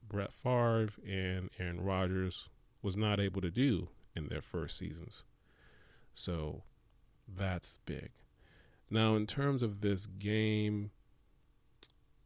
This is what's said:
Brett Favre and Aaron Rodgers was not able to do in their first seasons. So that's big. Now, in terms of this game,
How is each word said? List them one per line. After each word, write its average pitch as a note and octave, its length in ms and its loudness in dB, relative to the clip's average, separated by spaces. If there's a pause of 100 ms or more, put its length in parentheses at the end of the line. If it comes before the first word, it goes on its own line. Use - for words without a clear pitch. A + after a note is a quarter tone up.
Brett G2 280 -4
Favre A#2 540 4 (180)
and F#2 420 -2 (100)
Aaron F2 220 -2
Rodgers F#2 680 0 (340)
was F#2+ 140 0
not G#2 240 2
able F#2+ 200 2
to F2 100 0
do G2+ 380 2 (260)
in D2+ 140 -6
their D2+ 140 -4
first - 340 -4
seasons. E2+ 460 -8 (920)
So E2 520 -4 (640)
that's F#2 580 -4
big. C#2 240 -6 (800)
Now, A2 240 6
in G#2+ 120 2
terms C#3 360 0
of G#2 180 0
this G2+ 260 2
game, G#2 840 0 (1400)